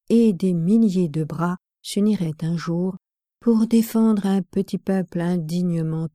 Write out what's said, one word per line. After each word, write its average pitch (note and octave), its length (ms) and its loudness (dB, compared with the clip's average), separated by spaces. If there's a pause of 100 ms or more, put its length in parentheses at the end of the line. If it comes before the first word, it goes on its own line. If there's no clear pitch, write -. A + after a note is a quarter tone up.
et A3+ 240 4
des F#3 200 0
milliers F#3 560 2
de D#3 160 -4
bras E3 340 -4 (240)
s'uniraient G3+ 600 -2
un E3 140 -2
jour F3 400 -4 (440)
pour A3+ 260 2
défendre A3+ 600 2
un G3 160 0
petit G3 360 -4
peuple F#3 420 -4
indignement E3 960 -2